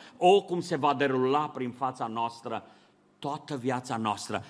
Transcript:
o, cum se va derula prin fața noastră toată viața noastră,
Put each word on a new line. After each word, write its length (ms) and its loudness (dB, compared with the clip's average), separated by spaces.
o, 260 6
cum 180 -4
se 160 -4
va 180 2
derula 540 2
prin 220 -6
fața 360 -4
noastră 600 -6
toată 380 -6
viața 400 -2
noastră, 520 -2